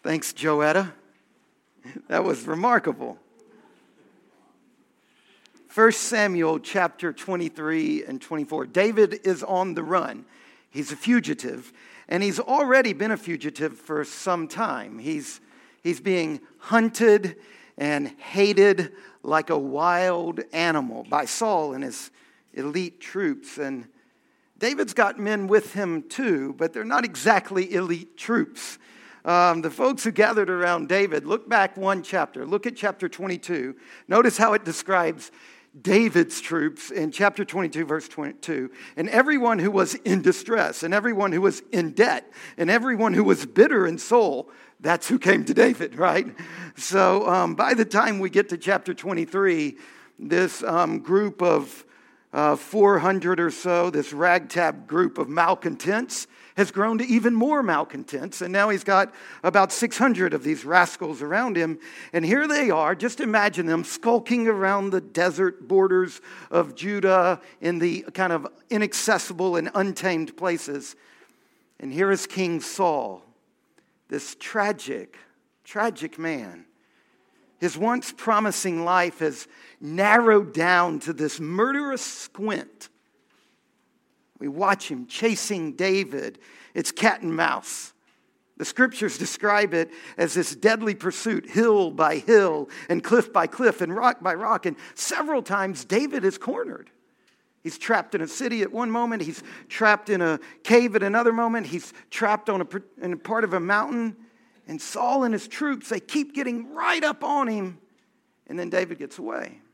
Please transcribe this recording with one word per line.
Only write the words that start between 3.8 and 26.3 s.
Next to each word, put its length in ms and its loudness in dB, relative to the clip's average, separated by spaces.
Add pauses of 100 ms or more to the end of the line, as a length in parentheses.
First 320 4
Samuel 580 2
chapter 540 -2
twenty-three 920 -4
and 160 -8
twenty-four. 460 -6
David 560 4
is 220 0
on 300 0
the 100 -4
run. 400 -2 (440)
He's 220 -10
a 60 -10
fugitive, 760 -2 (360)
and 160 -2
he's 160 -2
already 520 4
been 200 -2
a 40 0
fugitive 600 -6
for 260 -6
some 440 -4
time. 500 -6
He's, 420 -8 (400)
he's 200 -4
being 400 -2 (180)
hunted 800 4 (420)
and 300 -2 (100)
hated 760 4 (320)
like 260 0
a 80 2
wild 840 0 (120)
animal 560 -2
by 160 0
Saul 500 -2
and 100 -8
his 260 -12 (420)
elite 480 -6
troops. 560 -6
And 300 -8 (720)
David's 360 -2
got 240 2
men 280 -2
with 260 2
him 300 -4
too, 560 -2